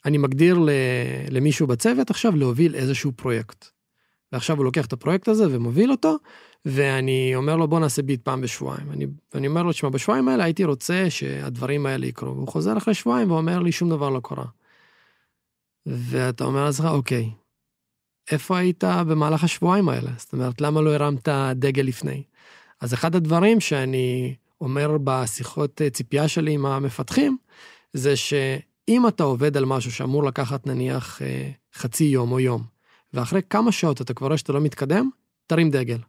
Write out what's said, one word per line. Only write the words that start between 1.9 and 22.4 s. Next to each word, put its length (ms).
עכשיו 260
להוביל 380
איזשהו 380
פרויקט. 540
ועכשיו 240
הוא 80
לוקח 220
את 60
הפרויקט 360
הזה 220
ומוביל 400
אותו, 260
ואני 680
אומר 220
לו, 120
"בוא 120
נעשה 220
ביט 200
פעם 180
בשבועיים." 520
אני, 140
ואני 120
אומר 160
לו, 100
"תשמע, 160
בשבועיים 400
האלה 160
הייתי 200
רוצה 460
שהדברים 760
האלה 200
יקרו." 300
והוא 120
חוזר 300
אחרי 160
שבועיים 360
ואומר 280
לי, 140
"שום 180
דבר 200
לא 140
קרה." 200
ואתה 580
אומר 200
לעצמך, 220
"אוקיי, 440
איפה 280
היית 260
במהלך 600
השבועיים 440
האלה? 280
זאת 160
אומרת, 280
למה 200
לא 100
הרמת 380
דגל 260
לפני?" 400